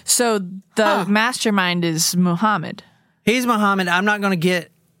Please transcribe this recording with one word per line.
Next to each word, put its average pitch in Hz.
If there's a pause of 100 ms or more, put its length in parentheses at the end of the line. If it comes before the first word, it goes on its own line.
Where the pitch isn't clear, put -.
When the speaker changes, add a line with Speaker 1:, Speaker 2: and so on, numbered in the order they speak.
Speaker 1:
So 226
the 190
Speaker 2:
Huh. 208
Speaker 1:
mastermind 202
is 165
Muhammad. 180 (420)
Speaker 3:
He's 247
Muhammad. 202
I'm 180
not 208
gonna 196
get 175 (280)